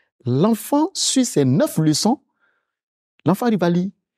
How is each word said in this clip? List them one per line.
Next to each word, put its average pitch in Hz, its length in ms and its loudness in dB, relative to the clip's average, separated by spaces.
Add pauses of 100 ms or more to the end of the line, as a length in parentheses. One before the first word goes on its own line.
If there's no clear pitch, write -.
(260)
l'enfant 214 680 0
suit - 320 -2
ces 143 200 0
neuf 180 320 0
leçons. 160 440 0 (1040)
L'enfant 190 200 0
arrive 214 180 0
à 170 60 2
lire. 180 200 0 (280)